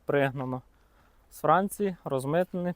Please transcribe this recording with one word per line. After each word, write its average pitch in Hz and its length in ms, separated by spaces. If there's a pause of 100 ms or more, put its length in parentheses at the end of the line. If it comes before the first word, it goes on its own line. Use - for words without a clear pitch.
пригнано 131 560 (680)
з - 80
Франції, 185 640
розмитнений, 165 720